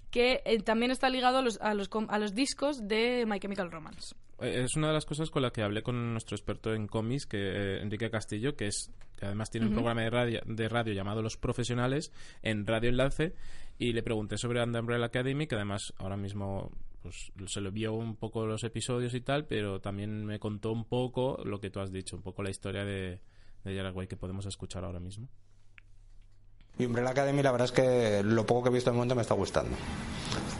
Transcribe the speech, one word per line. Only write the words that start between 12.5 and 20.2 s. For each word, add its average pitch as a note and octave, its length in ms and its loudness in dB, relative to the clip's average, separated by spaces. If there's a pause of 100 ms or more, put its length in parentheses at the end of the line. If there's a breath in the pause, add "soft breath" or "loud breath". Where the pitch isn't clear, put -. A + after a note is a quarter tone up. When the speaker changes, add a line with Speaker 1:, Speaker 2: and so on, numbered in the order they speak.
Speaker 2:
Radio A2+ 260 4
Enlace, C3+ 440 4 (420 loud breath)
y A#2+ 160 2
le A2+ 120 0
pregunté G#2+ 340 0
sobre A#2+ 260 2
The A#2 140 0
Umbrella A#2 280 0
Academy, C3+ 420 0
que B2 80 0
además G2+ 420 -2
ahora F#2+ 180 -4
mismo, G2 540 -4 (320)
pues, - 280 -10 (160)
se - 140 -4
lo G2 100 -2
vio A2 220 -2
un A2+ 240 -4
poco A2 300 -4
los A2 180 -2
episodios B2 500 -2
y B2 60 -2
tal, C#3+ 260 0
pero G2+ 340 -2
también G#2 460 -4